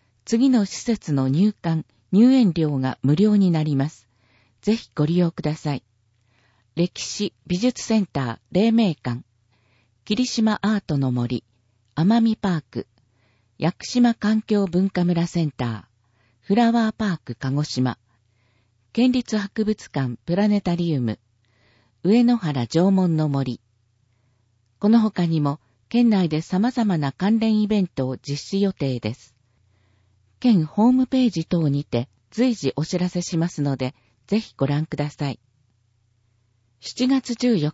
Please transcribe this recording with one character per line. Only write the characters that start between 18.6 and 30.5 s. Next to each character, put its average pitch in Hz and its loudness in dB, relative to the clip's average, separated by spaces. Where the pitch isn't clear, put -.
県 254 2
立 240 -2
博 208 -4
物 - -6
館 127 -4
プ 170 -2
ラ 202 2
ネ 208 2
タ 175 -2
リ 170 -2
ウ 131 -2
ム、 110 -4
上 226 4
野 240 2
原 139 -2
縄 170 2
文 185 2
の 156 0
森。 135 -4
こ 208 2
の 233 6
他 196 0
に 160 0
も、 143 -2
県 240 2
内 185 2
で 151 -2
様 196 -2
々 208 0
な 143 -2
関 220 0
連 214 0
イ 208 0
ベ 208 0
ン 180 0
ト 131 -4
を 131 -6
実 143 -8
施 196 -4
予 196 0
定 131 -4
で 110 -6
す。 - -20
県 196 2